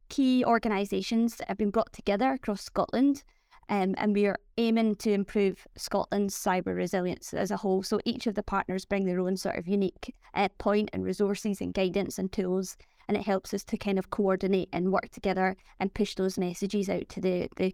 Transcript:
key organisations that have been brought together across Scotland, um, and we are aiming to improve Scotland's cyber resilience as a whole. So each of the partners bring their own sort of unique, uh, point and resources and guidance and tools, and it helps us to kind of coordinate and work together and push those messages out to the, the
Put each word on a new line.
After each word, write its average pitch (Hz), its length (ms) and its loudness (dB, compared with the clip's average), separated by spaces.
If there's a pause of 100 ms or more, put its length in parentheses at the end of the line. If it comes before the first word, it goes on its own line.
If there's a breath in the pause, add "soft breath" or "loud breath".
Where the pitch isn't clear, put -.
key 254 360 4
organisations 226 920 2
that - 100 -10
have 196 100 -4
been 202 140 0
brought - 200 0
together 220 420 0
across 220 280 -4
Scotland, 269 640 0 (440 soft breath)
um, 190 300 2
and 208 160 2
we 202 140 4
are 196 100 0 (220)
aiming 226 380 4
to 220 140 0
improve 196 540 0 (100)
Scotland's 202 600 -2
cyber 185 400 0
resilience 180 580 -2
as 185 160 0
a 190 80 -2
whole. 190 240 2
So 208 240 0
each 233 220 -2
of 202 80 -2
the 208 80 -2
partners 190 420 -4
bring 196 200 0
their 180 160 0
own 185 160 0
sort - 200 -4
of 170 100 -8
unique, 196 460 -2 (220 soft breath)
uh, 196 140 2 (100)
point 208 340 2
and 185 100 -4
resources 196 580 0
and 180 120 -4
guidance 185 460 0
and 190 120 -4
tools, 185 460 -2 (300 soft breath)
and 208 100 0
it 202 80 -4
helps 190 300 -2
us 196 80 -4
to - 140 -6
kind 196 200 0
of - 140 -4
coordinate 190 600 2
and 180 200 0
work 190 180 -2
together 185 460 0 (240 soft breath)
and 190 160 -4
push - 180 0
those 190 240 -2
messages 190 520 -2
out 180 200 -4
to 180 120 -10
the, 180 340 0
the 185 180 0